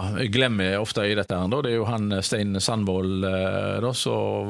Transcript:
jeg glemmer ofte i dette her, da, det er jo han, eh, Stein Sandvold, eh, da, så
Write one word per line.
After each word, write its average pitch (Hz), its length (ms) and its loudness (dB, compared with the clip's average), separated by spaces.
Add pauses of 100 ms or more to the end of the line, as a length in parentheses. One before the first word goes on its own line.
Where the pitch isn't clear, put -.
(180)
jeg 113 160 -2
glemmer 104 460 2
ofte 113 260 -2
i 104 100 2
dette 98 220 0
her, 92 100 0
da, 135 140 0
det 127 100 -2
er 117 40 0
jo 113 100 0
han, 107 260 0
eh, 95 100 0
Stein 104 380 0
Sandvold, 95 680 0
eh, 98 540 0
da, 123 140 0
så 120 220 -2 (340)